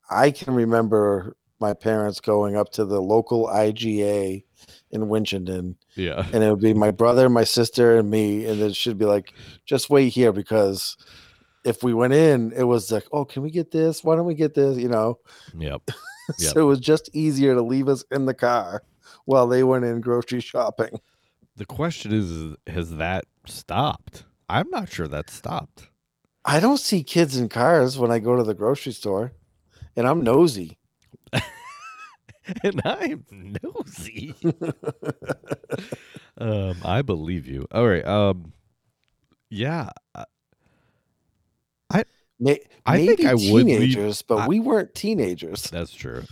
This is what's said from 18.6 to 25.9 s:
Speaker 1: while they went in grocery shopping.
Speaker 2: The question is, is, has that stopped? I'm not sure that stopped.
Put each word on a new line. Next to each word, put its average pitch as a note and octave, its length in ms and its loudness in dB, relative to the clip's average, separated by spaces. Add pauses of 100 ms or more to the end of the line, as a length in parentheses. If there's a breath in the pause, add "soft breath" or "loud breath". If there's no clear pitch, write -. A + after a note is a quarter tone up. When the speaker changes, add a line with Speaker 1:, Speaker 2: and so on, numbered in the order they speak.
Speaker 1:
while C3 240 4
they B2+ 160 4
went B2+ 220 2
in A#2 160 -4
grocery A#2+ 380 -2
shopping. A2+ 600 -4 (560)
Speaker 2:
The G#2 80 -12
question C3 480 -6
is, G#2 180 0
is, D#2+ 260 -10 (100)
has E2 300 -8
that F2 280 -4 (220)
stopped? - 760 -8 (240)
I'm D3 200 -2
not B3+ 220 -8
sure D#2+ 180 -8
that D2 220 -8
stopped. - 580 -12 (560)